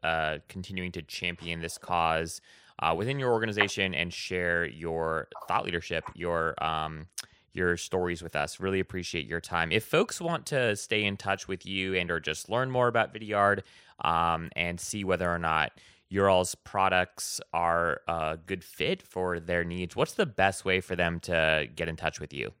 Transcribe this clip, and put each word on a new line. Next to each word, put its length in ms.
uh, 340
continuing 440
to 100
champion 580
this 160
cause, 640
uh, 180
within 220
your 140
organization 640
and 200
share 500
your 640
thought 160
leadership, 400
your, 480
um, 460
your 240
stories 460
with 140
us. 240
Really 180
appreciate 480
your 140
time. 320
If 120
folks 360
want 260
to 300
stay 280
in 120
touch 320
with 180
you 280
and 160
or 100
just 280
learn 220
more 160
about 260
Vidyard, 500
um, 500
and 260
see 220
whether 260
or 120
not 320
your 220
all's 240
products 840
are 540
a 400
good 160
fit 400
for 380
their 240
needs, 320
what's 160
the 120
best 400
way 160
for 140
them 260
to 540
get 140
in 80
touch 240
with 120
you? 280